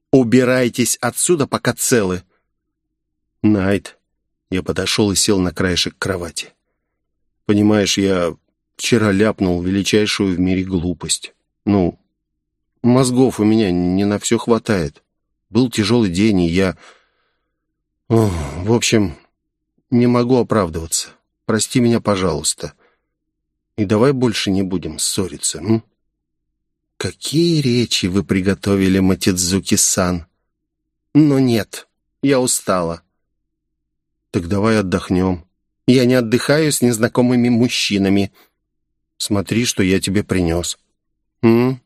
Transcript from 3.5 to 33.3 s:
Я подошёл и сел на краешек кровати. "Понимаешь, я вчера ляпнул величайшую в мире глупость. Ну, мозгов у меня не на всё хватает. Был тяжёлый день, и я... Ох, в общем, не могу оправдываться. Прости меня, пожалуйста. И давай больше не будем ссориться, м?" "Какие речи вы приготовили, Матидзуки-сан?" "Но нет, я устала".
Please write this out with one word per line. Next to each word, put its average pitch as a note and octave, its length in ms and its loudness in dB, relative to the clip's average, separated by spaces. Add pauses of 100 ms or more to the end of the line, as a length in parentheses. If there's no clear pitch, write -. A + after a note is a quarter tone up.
Я F#2 120 -4
подошёл F#2+ 520 -2
и - 20 -4
сел G2+ 240 0
на F2+ 140 -2
краешек F2+ 440 -2
кровати. F2 560 -8 (920)
"Понимаешь, G#2 520 2
я F#2 380 -2 (400)
вчера G#2+ 380 0
ляпнул G2 480 0
величайшую G2 760 0
в E2 40 -2
мире F#2 260 0
глупость. F2 680 -6 (320)
Ну, G2 320 0 (840)
мозгов B2+ 560 2
у G#2 60 2
меня A2 260 2
не F2+ 320 0
на G2+ 160 -2
всё - 180 -2
хватает. G#2+ 640 -2 (480)
Был A#2+ 220 0
тяжёлый A2 400 0
день, G2 300 2
и F2 80 2
я... F2+ 280 -2 (1300)
Ох, A2 240 2 (300)
в G#2+ 100 0
общем, G#2 420 0 (720)
не A#2+ 180 2
могу B2 300 2
оправдываться. F2 720 -2 (360)
Прости G#2+ 340 -2
меня, A#2 220 2
пожалуйста. F#2 720 -4 (1040)
И A2 80 0
давай G#2+ 260 2
больше B2 400 -2
не F#2+ 100 0
будем E2 380 -6
ссориться, - 600 -6
м?" A2+ 240 0 (1200)
"Какие D#3 600 -2
речи A#2+ 440 0
вы F#2+ 180 0
приготовили, F#2+ 760 0
Матидзуки-сан?" F2+ 1300 0 (880)
"Но C#3+ 240 4
нет, A#2 480 -2 (340)
я C3+ 180 2
устала". F#2 640 -2 (1300)